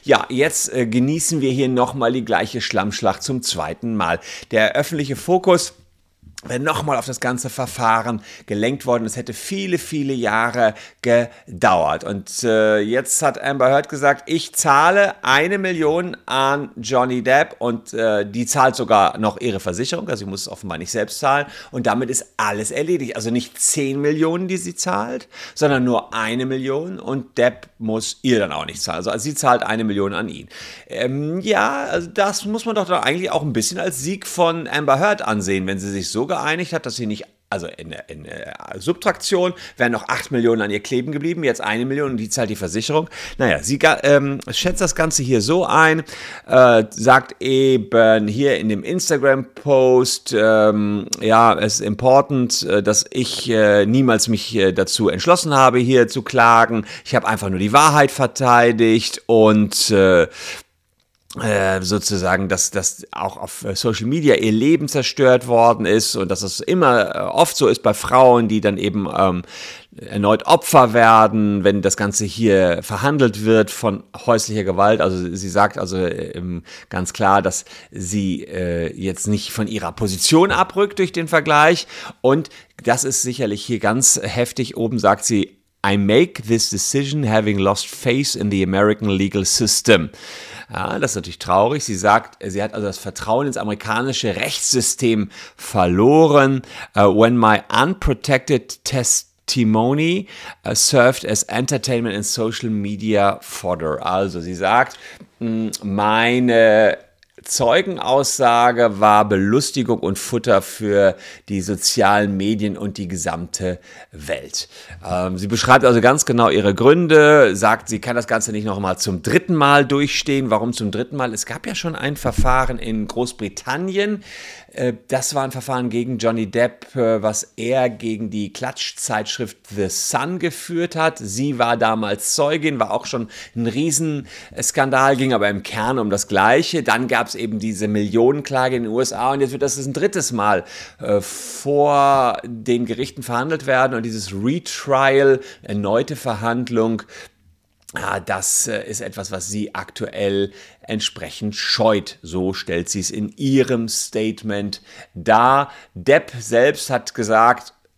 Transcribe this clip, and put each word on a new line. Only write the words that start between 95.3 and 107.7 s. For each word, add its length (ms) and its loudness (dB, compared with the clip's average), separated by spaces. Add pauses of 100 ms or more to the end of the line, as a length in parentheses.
verloren. 1040 4 (340)
Äh, 60 4
„When 360 6
my 220 6 (100)
unprotected 1160 -2
testimony, 1400 0 (360)
äh, 100 -4
served 520 4
as 180 -2
entertainment 720 -4
and 100 -6
social 440 -4
media 720 0
fodder.“ 640 -4
Also 340 -2
sie 160 -10
sagt, 420 0 (420)
„Mm, 280 -4 (160)
meine 1160 4 (460)
Zeugenaussage 1600 2